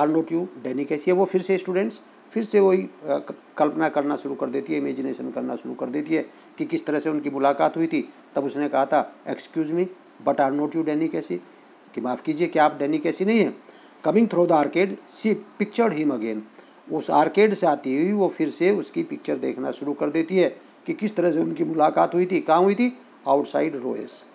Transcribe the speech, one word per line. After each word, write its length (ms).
are 160
not 160
you 340
Danny?" 200
Kaisi 240
है 60
वो? 80
फिर 180
से 160
students, 420
फिर 120
से 160
वही, 220
अ, 60
क-, 340
कल्पना 320
करना 280
शुरू 180
कर 120
देती 260
है, 60
imagination 520
करना 260
शुरू 180
कर 120
देती 280
है 120
कि 60
किस 220
तरह 140
से 100
उनकी 200
मुलाकात 460
हुई 100
थी। 220
तब 100
उसने 240
कहा 180
था, 260
"Excuse 400
me, 160
but 80
are 160
not 240
you 80
Danny 300
Casey?" 240
कि 60
माफ़ 220
कीजिए, 240
क्या 180
आप 140
Danny 200
Kaisi 260
नहीं 160
हैं? 160
Coming 220
through 200
the 160
arcade, 240
she 440
pictured 380
him 120
again। 280
उस 180
आर्केड 440
से 120
आती 360
हुई 100
वो 160
फिर 220
से 200
उसकी 320
पिक्चर 340
देखना 340
शुरू 220
कर 180
देती 260
है 200
कि 60
किस 240
तरह 160
से 80
उनकी 240
मुलाकात 500
हुई 120
थी, 140
कहाँ 200
हुई 140
थी, 240
आउटसाइड 480
रोएस। 480